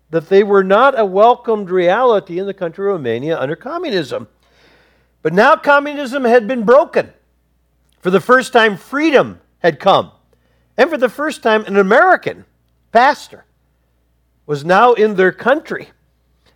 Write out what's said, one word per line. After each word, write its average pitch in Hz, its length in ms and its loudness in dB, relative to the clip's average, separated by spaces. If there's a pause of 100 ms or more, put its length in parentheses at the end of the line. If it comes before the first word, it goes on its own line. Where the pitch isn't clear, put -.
(100)
that 160 180 -6
they 196 160 4
were 196 180 2
not 226 360 2
a 214 80 0
welcomed 214 640 0
reality 185 680 0
in 190 60 -8
the 196 80 -10
country 185 320 -10
of 202 80 -2
Romania 139 480 -6
under 143 160 -6
communism. 196 720 -8 (960)
But 160 100 -4
now 247 240 4
communism 285 680 -2
had 233 220 2
been 240 180 -4
broken. 240 500 0 (880)
For 185 100 -4
the 185 100 2
first 254 320 0
time, 220 240 2
freedom 254 640 -2 (200)
had 170 180 -2
come. 143 320 0 (640)
And 262 120 2
for 320 80 -6
the 233 140 0
first 294 320 -10
time, 220 240 0
an 196 100 -4
American 247 680 0 (460)
pastor - 520 0 (1000)
was 147 180 -8
now 214 300 4
in 214 200 0
their 185 180 0
country - 580 -6 (640)